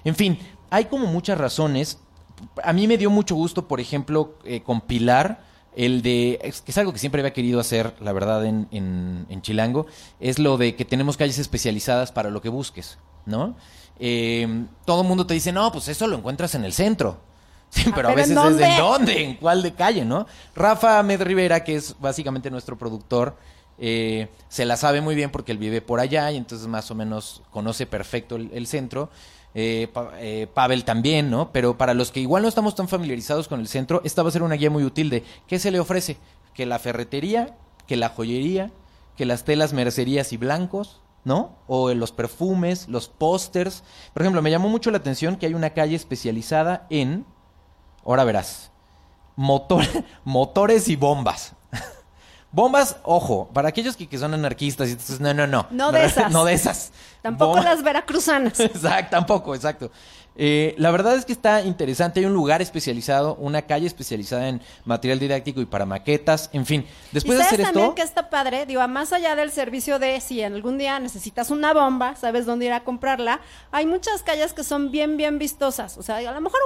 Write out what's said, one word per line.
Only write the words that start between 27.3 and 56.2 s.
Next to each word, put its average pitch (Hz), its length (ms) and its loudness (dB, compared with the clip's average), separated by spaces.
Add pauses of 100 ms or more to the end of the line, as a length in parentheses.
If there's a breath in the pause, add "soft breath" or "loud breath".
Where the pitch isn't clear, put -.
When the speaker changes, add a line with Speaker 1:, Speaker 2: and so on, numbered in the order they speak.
Speaker 1:
conoce 110 360 -6
perfecto 113 500 -8
el, 113 160 -10
el 120 140 -8
centro. 135 440 -6 (460 loud breath)
Eh, 113 360 -2
Pa-, 120 260 -8
eh, 110 340 -6
Pavel 127 320 2
también, 139 460 2
¿no? 131 220 -2
Pero 120 260 2
para 123 160 2
los 120 160 0
que - 80 -8
igual 139 240 2
no 226 60 2
estamos 214 260 0
tan 185 140 -4
familiarizados 151 580 -4
con 135 140 -6
el 117 80 -6
centro, 139 360 -2
esta 156 200 0
va 165 40 2
a 160 40 0
ser 165 100 0
una 160 140 0
guía 147 140 2
muy 151 120 2
útil 147 280 0
de 120 120 -2 (240 loud breath)
qué 185 140 -2
se 202 100 0
le 185 80 0
ofrece. 175 380 -2 (380 soft breath)
Que 127 120 -6
la 120 140 -2
ferretería, 143 760 -4 (300)
que - 100 -4
la 117 120 0
joyería, 139 640 -4 (440 soft breath)
que - 100 -4
las 120 180 -2
telas, 151 280 2
mercerías 131 600 -2
y 120 60 -6
blancos, 180 600 -4 (240)
¿no? 147 320 -2 (120)
O 127 260 2
los 117 160 -2
perfumes, 180 760 -2
los 120 200 -6
pósters. 180 760 -2 (280 loud breath)
Por 156 100 -2
ejemplo, 180 200 2
me 156 80 2
llamó 175 180 2
mucho 226 220 0
la 208 80 2
atención 151 380 -2
que 180 100 -4
hay 160 80 0
una 160 160 -2
calle 156 240 0
especializada 156 960 -2
en, 151 340 -2 (800)
ahora 127 200 4
verás, - 480 -2 (640 soft breath)
motor-, 139 500 2 (180)
<laughs> - 200 -20
motores 196 640 2
y 156 80 0
bombas. 139 560 0 (1000 soft breath)
Bombas, 262 480 4
ojo, 131 500 2
para 143 160 2
aquellos 233 280 -2
que, 175 120 -14
que 139 80 -10
son 147 160 -4
anarquistas 143 560 -2
y 120 40 -2
entonces, 120 260 -10
no, 143 160 0
no, 147 140 2
no. 131 220 0
Speaker 2:
No 262 200 0
Speaker 1:
Me - 80 4
Speaker 2:
de 320 60 6
Speaker 1:
refiero, 175 240 4